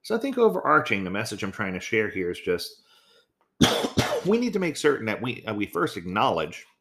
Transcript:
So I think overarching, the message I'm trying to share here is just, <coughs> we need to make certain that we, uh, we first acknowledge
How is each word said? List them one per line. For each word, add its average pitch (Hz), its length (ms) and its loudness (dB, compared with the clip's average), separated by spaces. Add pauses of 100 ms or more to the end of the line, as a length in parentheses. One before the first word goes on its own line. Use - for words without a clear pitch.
So - 140 -2
I - 20 0
think 254 220 -2
overarching, 151 640 4
the 90 80 -4
message 104 320 -4
I'm 98 80 -4
trying 95 220 -4
to 90 60 -6
share 110 300 0
here 90 220 -4
is 87 80 -6
just, - 420 -4 (760)
<coughs> - 680 2
we 208 140 4
need 240 140 -2
to 196 60 0
make 170 180 -2
certain 143 280 2
that 107 160 -2
we, 123 240 -6
uh, 110 80 -4
we 104 140 -2
first - 300 -2
acknowledge 90 680 0 (160)